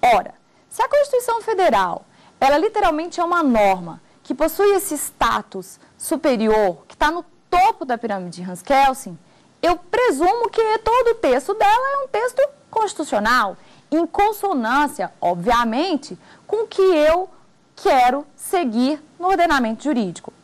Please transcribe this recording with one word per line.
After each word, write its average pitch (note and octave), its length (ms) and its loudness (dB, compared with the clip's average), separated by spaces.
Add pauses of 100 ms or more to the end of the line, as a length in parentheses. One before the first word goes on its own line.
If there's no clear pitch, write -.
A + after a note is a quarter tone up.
Ora, A#3 320 2 (360)
se - 120 -6
a B4+ 60 0
Constituição B4+ 540 0
Federal, C4 640 0 (340)
ela C#4 180 4
literalmente F4 640 -2
é F4 40 0
uma F4 180 0
norma G3 600 0 (220)
que - 100 -8
possui E4 420 2
esse D#4+ 200 -4
status A3 840 -6 (180)
superior, A3 920 0
que - 80 -20
tá D#4 160 0
no E4+ 140 -8 (240)
topo F#4 360 2
da A#3+ 120 -4
pirâmide F#3 440 -8
de F#3 80 -10
Hans F3 120 -12
Kelsen, C4+ 560 2 (440)
eu E4 160 2
presumo A4 720 0
que A4 300 0
todo A#4 300 2
o A#4 60 0
texto C#4+ 400 -2
dela A4+ 380 0
é C#5 120 -4
um - 20 -16
texto B4 340 -4 (280)
constitucional, A#3 880 -2 (340)
em E4 140 0
consonância, D4 1040 -2 (100)
obviamente, A#3 960 -2 (280)
com A4 180 -4
o A4 40 -6
que - 140 -2
eu F4 480 2 (460)
quero C#4 500 2 (100)
seguir C4+ 680 -2 (160)
no F4 80 -2
ordenamento D4 560 0
jurídico. A#3 500 -4 (100)